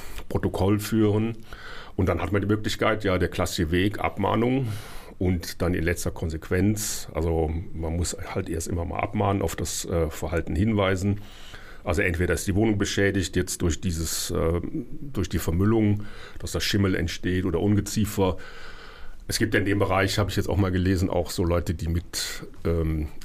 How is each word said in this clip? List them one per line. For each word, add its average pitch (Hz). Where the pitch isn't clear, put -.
Protokoll 101
führen. 107
Und 90
dann 85
hat 87
man 101
die 95
Möglichkeit, 107
ja, 92
der 85
klassische 85
Weg, 92
Abmahnung 110
und 90
dann 87
in 82
letzter 87
Konsequenz, 95
also 80
man 82
muss 85
halt 90
erst 85
immer 85
mal 80
abmahnen, 98
auf -
das, -
äh, 82
Verhalten 82
hinweisen. 101
Also 87
entweder 87
ist -
die 90
Wohnung 107
beschädigt 98
jetzt -
durch 87
dieses, 82
äh, 85
durch 131
die -
Vermüllung, 104
dass -
da -
Schimmel 98
entsteht 87
oder 82
Ungeziefer. 101
Es -
gibt 110
ja 110
in 95
dem 98
Bereich, 98
hab 101
ich -
jetzt 95
auch -
mal 95
gelesen, 92
auch 87
so -
Leute, 87
die 80
mit, -
ähm, 80